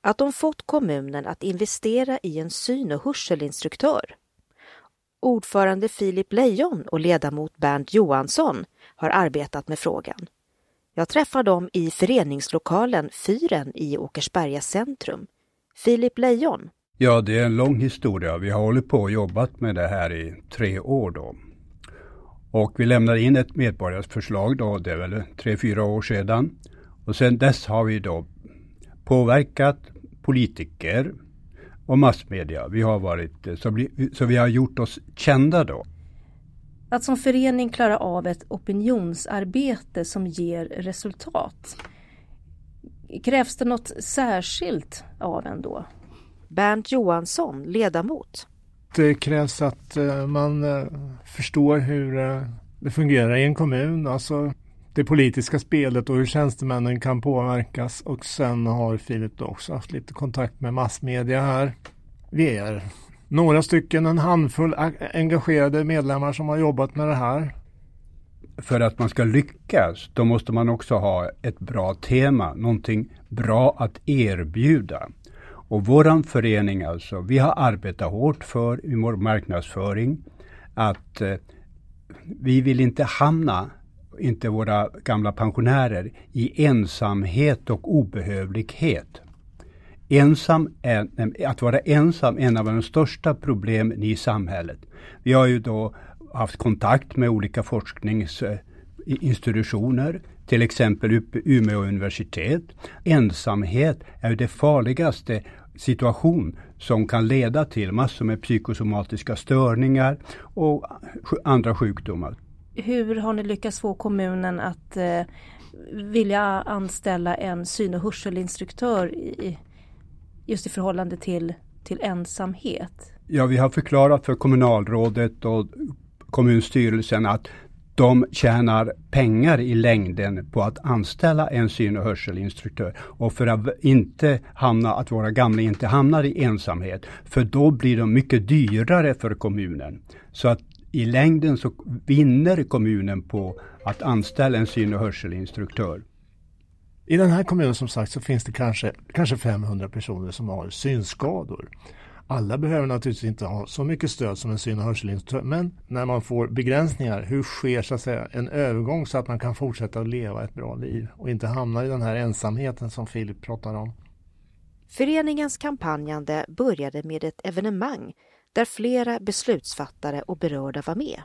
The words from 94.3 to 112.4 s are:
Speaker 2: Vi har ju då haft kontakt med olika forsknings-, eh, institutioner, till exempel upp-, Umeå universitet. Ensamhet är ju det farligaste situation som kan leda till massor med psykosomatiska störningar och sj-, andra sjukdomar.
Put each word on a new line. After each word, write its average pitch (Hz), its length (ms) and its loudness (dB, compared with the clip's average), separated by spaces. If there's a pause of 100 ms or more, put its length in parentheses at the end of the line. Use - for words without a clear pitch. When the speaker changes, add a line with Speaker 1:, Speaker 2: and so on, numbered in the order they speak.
Speaker 2:
Vi 123 100 2
har 131 140 8
ju 123 120 4
då 110 360 -4 (400)
haft 117 220 -4
kontakt 113 600 2
med 123 120 2
olika 104 340 -2
forsknings-, 107 800 -4
eh, 101 160 -4 (480)
institutioner, 120 1160 -2 (240)
till 117 160 4
exempel 110 540 2
upp-, 113 280 -2
Umeå 107 380 4
universitet. 98 800 -4 (420)
Ensamhet 110 960 2 (200)
är 113 100 0
ju 113 60 2
det 117 120 0
farligaste 127 920 0 (340)
situation 123 800 0 (200)
som 110 300 0
kan 113 200 2
leda 131 360 2
till 101 280 -4
massor 117 320 -2
med 110 180 -2
psykosomatiska 107 920 -2
störningar 131 840 2 (200)
och 151 460 -2 (400)
sj-, - 200 -2
andra 117 300 2
sjukdomar. 90 640 -4 (380)